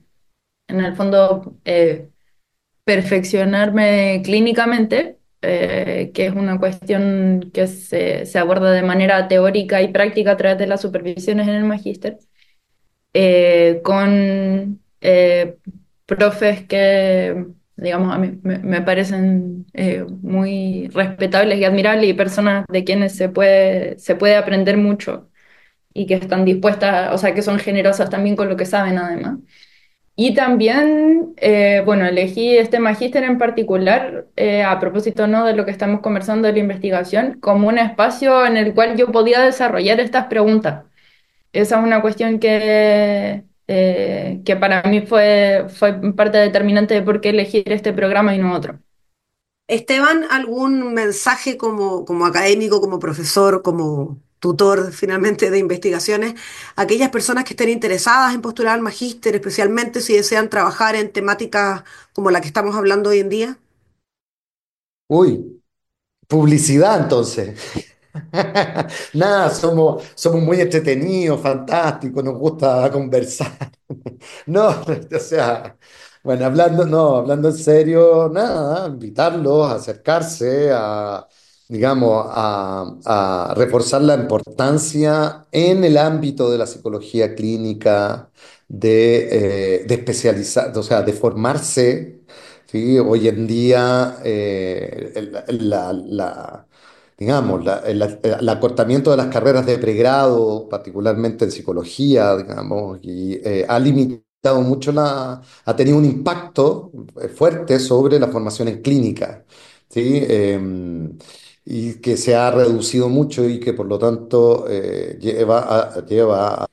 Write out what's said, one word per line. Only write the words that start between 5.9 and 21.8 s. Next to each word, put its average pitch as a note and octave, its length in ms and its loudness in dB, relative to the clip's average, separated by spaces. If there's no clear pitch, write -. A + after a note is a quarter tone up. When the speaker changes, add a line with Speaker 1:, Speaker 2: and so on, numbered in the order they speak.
Speaker 1:
que F#3+ 120 -2
es F#3+ 80 -4
una F#3+ 240 -4
cuestión F#3+ 960 -2
que F#3 140 0
se, F3+ 600 -6
se - 120 -2
aborda F#3 340 2
de F#3 100 2
manera F#3 460 2
teórica F#3+ 540 2
y G3+ 100 2
práctica G3+ 400 2
a F#3+ 40 2
través F#3+ 220 0
de G3 80 -2
las G3 140 -2
supervisiones F#3 680 -4
en G#3 60 0
el G#3 100 -2
magíster, G#3 540 -6
eh, F3 720 4
con, G3 960 0
eh, F3 560 4
profes G#3 600 0
que, F#3 800 0
digamos, F3 380 -2
a - 40 -4
mí F#3 240 -4
me, F#3 160 -4
me F3+ 240 -2
parecen, F#3 920 0
eh, F#3 300 -2
muy F#3+ 680 -4
respetables F#3+ 680 0
y G3 60 2
admirables G3+ 460 2